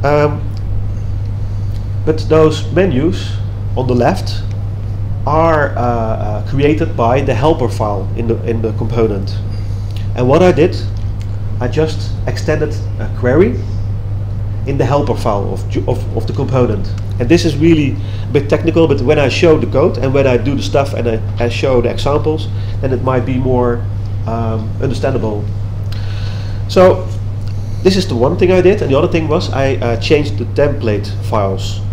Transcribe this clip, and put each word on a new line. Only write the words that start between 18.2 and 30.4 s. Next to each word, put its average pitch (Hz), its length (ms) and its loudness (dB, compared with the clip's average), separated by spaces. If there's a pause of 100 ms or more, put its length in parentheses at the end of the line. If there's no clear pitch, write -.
a - 20 -4
bit 139 180 0
technical, 160 380 2
but 139 140 2
when 147 160 4
I 139 120 4
show 160 280 4
the 117 100 0
code 135 300 2
and 135 160 0
when 139 140 4
I 123 100 4
do 131 180 0
the 117 60 -2
stuff 139 320 0
and 117 160 -2
I, 110 100 0 (260)
I 117 40 0
show 127 320 2
the 113 80 0
examples, 147 580 0 (340)
then 131 120 0
it 123 100 -2
might 127 220 0
be 131 120 -2
more, 123 460 0 (440)
um, 113 420 -2 (120)
understandable. 117 640 -2 (1300)
So - 380 6 (760)
this 185 140 4
is 180 100 0
the - 80 -2
one 135 220 2
thing 185 140 4
I 185 100 4
did, 185 200 4
and 135 100 0
the 135 60 4
other 160 140 2
thing 160 160 0
was 156 220 0
I, 135 280 0
uh, 117 220 0
changed 147 380 2
the 120 160 -2